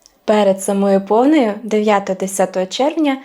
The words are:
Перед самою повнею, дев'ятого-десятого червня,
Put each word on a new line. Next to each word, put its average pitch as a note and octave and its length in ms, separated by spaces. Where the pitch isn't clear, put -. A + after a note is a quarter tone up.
Перед G3 380
самою G3 420
повнею, A#3+ 480
дев'ятого-десятого G3 1000
червня, C#4+ 600